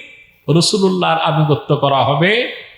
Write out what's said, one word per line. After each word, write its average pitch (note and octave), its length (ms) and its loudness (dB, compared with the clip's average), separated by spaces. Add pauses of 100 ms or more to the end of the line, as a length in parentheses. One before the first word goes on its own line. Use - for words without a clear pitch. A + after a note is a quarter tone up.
(540)
রাসূলুল্লাহর F3 680 0
আনুগত্য D3+ 540 0
করা C3+ 300 0
হবে। F#3 500 0 (220)